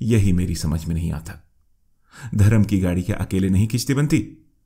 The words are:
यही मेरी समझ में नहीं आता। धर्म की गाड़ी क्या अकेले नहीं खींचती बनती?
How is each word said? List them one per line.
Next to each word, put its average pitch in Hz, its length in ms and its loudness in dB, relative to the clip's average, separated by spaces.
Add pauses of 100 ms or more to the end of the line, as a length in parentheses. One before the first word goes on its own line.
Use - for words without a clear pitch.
यही 107 300 2
मेरी 87 220 0
समझ 80 300 -4
में 82 100 -4
नहीं 82 180 -4
आता। - 400 -14 (800)
धर्म 107 300 4
की 101 160 0
गाड़ी 90 220 0
क्या 98 140 -4
अकेले 95 320 -2
नहीं 95 200 2
खींचती 123 260 -2
बनती? 151 580 -2 (140)